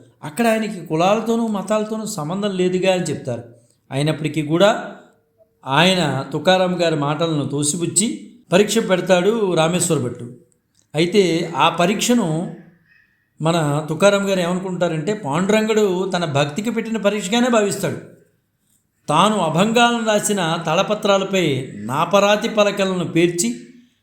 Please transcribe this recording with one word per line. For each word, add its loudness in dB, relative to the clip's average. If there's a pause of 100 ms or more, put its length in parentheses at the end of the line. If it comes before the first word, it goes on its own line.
(240)
అక్కడ -2
ఆయనకి -2
కులాలతోనూ 0
మతాలతోనూ -4
సంబంధం -6
లేదుగా 2
అని 0
చెప్తారు. -6 (480)
అయినప్పటికీ -2
కూడా 0 (720)
ఆయన 2
తుకారాం 2
గారి 2
మాటలను -2
తోసిపుచ్చి -2 (200)
పరీక్ష 4
పెడతాడు 2
రామేశ్వర 0
భట్టు. -8 (600)
అయితే 2
ఆ 4
పరీక్షను 0 (880)
మన 0
తుకారాం 2
గారు 0
ఏమనుకుంటారంటే, -2
పాండురంగడు 0
తన -2
భక్తికి -2
పెట్టిన -4
పరీక్షగానే 0
భావిస్తాడు. -2 (920)
తాను 2
అభంగాలను 2
రాసిన 0
తలపత్రాలపై 0
నాపరాతి 0
పలకలను 0
పేర్చి 0 (420)